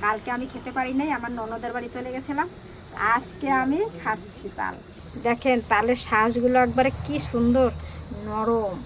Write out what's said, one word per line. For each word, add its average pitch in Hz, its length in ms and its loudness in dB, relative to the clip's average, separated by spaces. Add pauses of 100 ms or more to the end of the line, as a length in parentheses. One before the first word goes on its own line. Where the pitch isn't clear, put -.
কালকে 214 320 0
আমি 254 160 -4
খেতে 254 240 -8
পারি 254 240 -2
নাই, 302 180 0
আমার 233 200 -6
ননদের 226 380 -4
বাড়ি 247 200 -4
চলে 254 180 -6
গেছিলাম। 277 320 -2 (680)
আজকে - 320 -2 (160)
আমি 269 160 2 (220)
খাচ্ছি 214 460 -4 (120)
তাল। - 160 -4 (520)
দেখেন 240 300 4 (140)
তালের 233 360 4
শাঁসগুলো 240 500 4 (100)
একবারে 254 240 4 (140)
কি 294 120 -2 (140)
সুন্দর 240 380 4 (600)
নরম 220 460 0 (120)